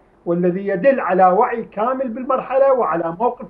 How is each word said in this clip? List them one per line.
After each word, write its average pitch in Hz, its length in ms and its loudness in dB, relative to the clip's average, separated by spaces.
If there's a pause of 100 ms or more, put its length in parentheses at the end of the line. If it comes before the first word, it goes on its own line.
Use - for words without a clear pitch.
(260)
والذي 180 420 -2
يدل 214 320 2
على 185 260 2
وعي 226 380 2
كامل 254 440 -4
بالمرحلة 262 680 0
وعلى 170 460 -2
موقف 240 300 -4